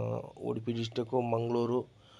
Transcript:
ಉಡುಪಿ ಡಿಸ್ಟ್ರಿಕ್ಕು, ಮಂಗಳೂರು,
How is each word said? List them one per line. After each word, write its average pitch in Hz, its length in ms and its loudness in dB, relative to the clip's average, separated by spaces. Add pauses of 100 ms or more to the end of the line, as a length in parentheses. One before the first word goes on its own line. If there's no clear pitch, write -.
(380)
ಉಡುಪಿ 120 340 -2
ಡಿಸ್ಟ್ರಿಕ್ಕು, 117 480 0
ಮಂಗಳೂರು, 117 680 2 (340)